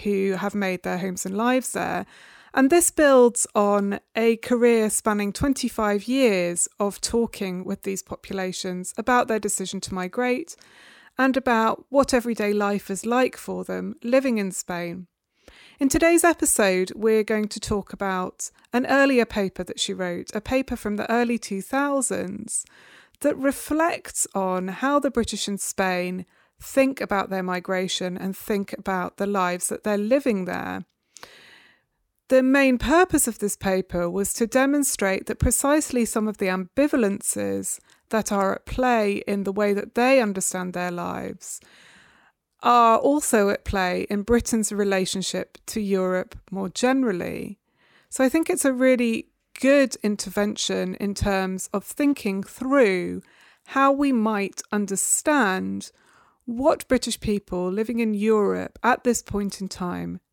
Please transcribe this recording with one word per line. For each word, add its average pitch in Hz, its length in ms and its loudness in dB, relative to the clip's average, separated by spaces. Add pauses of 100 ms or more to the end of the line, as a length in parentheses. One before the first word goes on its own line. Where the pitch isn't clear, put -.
who 196 300 0
have 190 220 -4
made 185 280 -2
their 180 160 -4
homes 180 260 -6
and 190 140 -6
lives 247 340 0
there. 175 320 -4 (500)
And 269 140 4
this 339 220 4
builds 262 640 6
on 202 440 2 (160)
a 226 220 2
career 233 540 2
spanning 208 420 0
twenty-five 226 720 -2
years 196 640 2 (100)
of 202 220 -2
talking 190 640 -2
with 196 200 -8
these 196 180 -6
populations 185 960 -8
about 247 280 2
their 226 120 0
decision 196 420 -6
to - 140 -10
migrate 240 600 -4 (640)
and 262 180 4
about 226 540 0
what 269 240 2
everyday 226 400 0
life 202 380 -2
is 196 160 -6
like 254 320 0
for 185 260 -10
them 185 380 -8
living 254 340 2
in 196 160 -2
Spain. 175 540 -8 (760)
In 277 80 4
today's 330 360 4
episode, 196 720 2
we're 220 300 2
going 214 240 0
to 220 100 -10
talk - 360 -6
about 190 560 -6 (200)
an 247 140 0
earlier 269 400 4
paper 190 400 -4
that - 160 -10
she 196 140 -4
wrote, 180 400 -6
a 214 80 -6
paper 262 340 -2
from 208 200 -4
the 214 140 -4
early 233 280 2
two 196 240 -6
thousands 220 1040 -4 (540)
that 294 180 2
reflects - 960 -2
on 185 340 -2
how 269 300 0
the 277 120 0
British 214 380 -2
in 202 80 -4
Spain 180 720 -4 (340)
think 269 400 0
about 196 300 -2
their 190 120 -4
migration 185 760 -4
and 190 180 -6
think 202 380 -4
about 185 420 -4
the 202 100 -4
lives 180 440 -2
that - 140 -8
they're 208 120 0
living 214 480 2
there. 180 400 -6 (1400)
The 262 140 6
main 262 360 4
purpose 330 500 4
of 220 120 -6
this 202 160 -2
paper 185 520 -2
was 196 260 -2
to 233 120 0
demonstrate 262 800 0
that 214 120 -6
precisely 262 680 2
some 214 200 -2
of 208 120 -4
the 196 80 -2
ambivalences 196 1300 -2 (300)
that 214 240 -2
are 196 220 0
at - 100 -12
play 220 640 0
in 202 180 -2
the 196 80 -4
way 202 220 0
that - 220 -6
they 254 220 6
understand 185 540 -2
their 180 180 -4
lives 180 680 -8 (1040)
are 233 340 6
also 247 540 4
at - 160 -4
play 185 420 -2
in 202 140 -2
Britain's 233 500 0
relationship 196 920 -2
to - 160 -4
Europe 185 520 0 (160)
more 190 200 -6
generally. 208 880 -2 (500)
So - 160 0
I 254 60 4
think 330 180 2
it's 359 160 0
a 269 80 4
really 247 540 2 (340)
good 269 360 4
intervention 202 960 -2
in 202 180 -4
terms 190 640 -2
of 196 100 -4
thinking 220 580 0
through 196 800 2 (460)
how 269 260 2
we 277 180 2
might 214 520 0 (100)
understand 196 1200 0 (560)
what 247 420 0
British - 320 0
people 185 500 -2
living 226 280 -4
in 220 160 0
Europe 202 680 0
at 247 220 2
this 233 160 2
point 202 400 -6
in 190 80 -8
time 175 520 -8 (120)